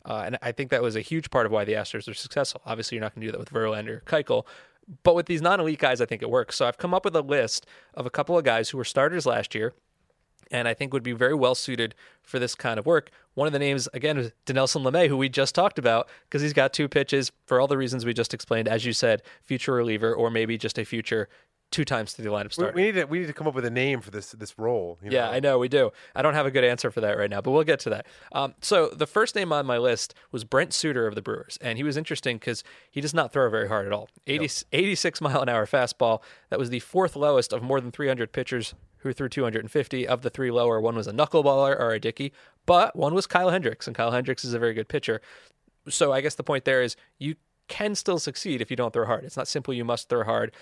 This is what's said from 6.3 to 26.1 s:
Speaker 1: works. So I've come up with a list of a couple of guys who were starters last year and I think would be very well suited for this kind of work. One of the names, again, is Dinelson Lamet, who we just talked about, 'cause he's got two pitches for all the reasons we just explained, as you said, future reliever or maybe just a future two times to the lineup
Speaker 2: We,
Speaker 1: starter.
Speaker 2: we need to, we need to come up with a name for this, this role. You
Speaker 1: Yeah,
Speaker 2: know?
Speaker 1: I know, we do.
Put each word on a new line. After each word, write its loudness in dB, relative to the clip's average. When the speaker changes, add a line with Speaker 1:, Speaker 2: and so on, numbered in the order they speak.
Speaker 1:
works. 0
So 2
I've -2
come -2
up 0
with 0
a 2
list -2
of -8
a -6
couple 0
of 2
guys 2
who -8
were -4
starters 2
last 0
year -2
and 0
I 0
think -6
would -2
be -6
very 2
well 4
suited -4
for -6
this -2
kind -4
of -4
work. 4
One 0
of 0
the 0
names, 0
again, 0
is -2
Dinelson 0
Lamet, 4
who 2
we 2
just 0
talked 4
about, 2
'cause -2
he's 0
got 4
two 0
pitches 0
for 4
all 6
the 2
reasons -2
we 0
just -2
explained, -2
as 0
you -2
said, 2
future -4
reliever 0
or 2
maybe 0
just -6
a -4
future -4
two -2
times -4
to -14
the -6
lineup -2
Speaker 2:
We, -10
Speaker 1:
starter. -4
Speaker 2:
we 2
need 2
to, 0
we -4
need -4
to -6
come -4
up -2
with -2
a -2
name 0
for -16
this, -12
this -16
role. -4
You -12
Speaker 1:
Yeah, 2
Speaker 2:
know? -4
Speaker 1:
I -2
know, 4
we 2
do. 4